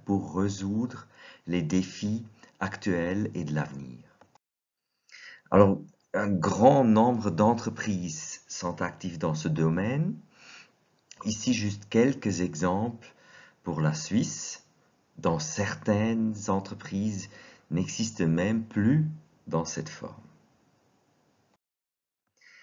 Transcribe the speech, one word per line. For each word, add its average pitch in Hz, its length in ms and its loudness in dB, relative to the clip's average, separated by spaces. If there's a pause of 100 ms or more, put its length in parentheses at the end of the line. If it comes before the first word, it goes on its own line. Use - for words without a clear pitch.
pour 85 340 -2
résoudre 101 680 -2 (400)
les 85 160 0
défis 95 640 -2 (340)
actuels 95 720 -2
et 87 120 -4
de 76 100 -4
l'avenir. 69 500 -6 (1500)
Alors, 98 280 8 (360)
un 101 160 0
grand 101 520 6
nombre 110 480 4
d'entreprises 107 1200 0
sont 87 320 -6
actives 87 380 -6
dans 80 160 0
ce - 140 -4
domaine. 95 640 2 (1120)
Ici, 107 260 -2
juste 104 380 -2
quelques 117 500 2
exemples 90 720 -2 (500)
pour 78 200 -2
la 76 100 4
Suisse, - 720 -4 (540)
dont 82 200 0
certaines 107 920 0 (160)
entreprises 101 800 -4 (420)
n'existent 92 560 -2
même 95 360 0
plus 123 420 2 (420)
dans 82 200 -2
cette - 240 -8
forme. - 240 -14 (2500)